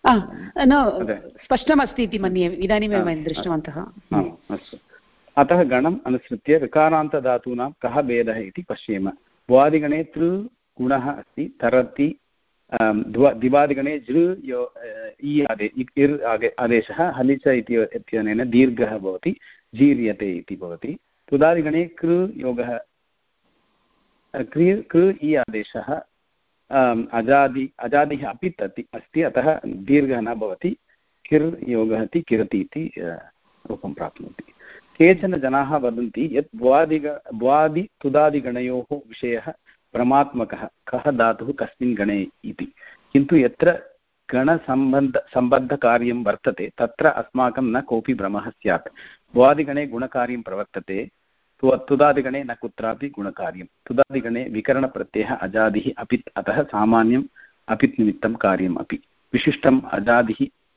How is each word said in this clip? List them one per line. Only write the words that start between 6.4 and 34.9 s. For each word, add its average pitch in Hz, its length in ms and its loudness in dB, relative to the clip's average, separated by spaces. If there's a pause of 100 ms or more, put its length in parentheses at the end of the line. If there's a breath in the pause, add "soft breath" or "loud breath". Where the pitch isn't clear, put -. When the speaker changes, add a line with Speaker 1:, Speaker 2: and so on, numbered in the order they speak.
Speaker 2:
ऋकारान्तधातूनां 139 1120 0 (100)
कः 127 200 0
भेदः 117 360 0
इति 104 240 -10
पश्येम। 95 480 -6 (400)
भुवादिगणे 151 540 4
तृ 156 260 -2 (520)
गुणः 135 300 -2
अस्ति, - 500 -10
तरति, 127 580 0 (540)
अं, 110 300 2
ध्व-, 120 300 4
दिवादिगणे 139 680 0
जृ 165 360 0 (100)
यो, 123 180 -4
अ, 113 460 -12 (140)
इ 147 180 0
आदे-, 104 360 -2
इ-, 123 80 -4 (120)
इर् 143 240 2
आगे-, 113 380 0
आदेशः, 120 520 0
हलि 131 240 2
च 135 120 -2
इति, 120 340 2
इत्यनेन 110 680 -2
दीर्घः 117 480 4
भवति, 95 380 -4 (400 soft breath)
जीर्यते 113 560 2
इति 87 240 -10
भवति। 92 420 -12 (320)
तुदादिगणे 160 560 2
कृ 170 500 0
योगः, 123 440 -6 (1600)
अ, 135 60 -6
कृ, 175 400 2
कृ 185 320 4 (100)
इ 151 120 2
आदेशः, 113 680 -4 (680)
अम्, 123 420 2
अजादि-, 131 640 2
अजादिः 143 500 0
अपि 120 200 -6
तति 104 440 -8
अस्ति, 120 280 -4
अतः 131 440 0
दीर्घः 131 540 0
न 113 140 -4
भवति। 110 440 -6 (520)
किर् 156 400 0
योगः 110 340 0
इति 165 180 -2
किरति 107 380 0
इति, 95 420 -8
अ, 85 300 -12 (380)
रूपं - 240 -10
प्राप्नोति। - 500 -12 (540 loud breath)